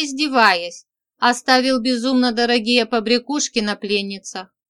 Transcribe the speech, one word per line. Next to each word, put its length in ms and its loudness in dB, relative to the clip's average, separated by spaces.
издеваясь, 840 0
оставил 640 2
безумно 520 0
дорогие 520 2
побрякушки 760 -2
на 160 -4
пленницах. 800 -8